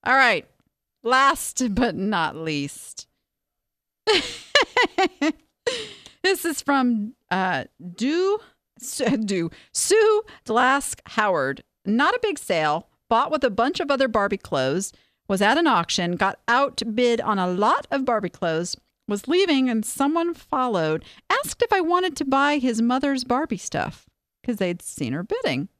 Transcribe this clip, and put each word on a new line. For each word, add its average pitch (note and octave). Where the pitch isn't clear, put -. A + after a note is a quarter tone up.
All B3+
right. A#3+
Last C4
but A3+
not F#3
least. D3
<laughs> -
This F#4
is E4
from, B3
uh, F3+
Du-, F4+
Su-, -
Du-, F#3+
Sue G#4+
Glask B3+
Howard. D#3
Not C#4
a A#4+
big G4+
sale. D#3
Bought A#3+
with C#4+
a B3
bunch A3+
of D#4
other C4
Barbie G3+
clothes. D3
Was G3
at A3
an E4+
auction. F3
Got G3
outbid A#3+
on G3+
a F3+
lot G#3
of C4+
Barbie A3
clothes. E3+
Was G#3
leaving D4
and A3+
someone E4
followed. G3
Asked B4+
if A#4
I G4
wanted F4
to D4+
buy C#4
his A#3+
mother's C4
Barbie B3+
stuff -
'cause A#3
they'd F3+
seen B2+
her E3
bidding. G3+